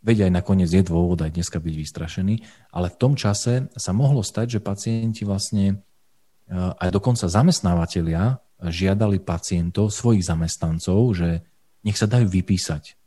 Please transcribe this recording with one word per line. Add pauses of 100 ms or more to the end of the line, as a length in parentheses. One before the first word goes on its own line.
Veď
aj
nakoniec
je
dôvod
aj
dneska
byť
vystrašený, (360)
ale
v
tom
čase
sa
mohlo
stať,
že
pacienti
vlastne, (640)
e,
aj
dokonca
zamestnávatelia (240)
žiadali
pacientov,
svojich
zamestnancov, (100)
že (400)
nech
sa
dajú
vypísať. (120)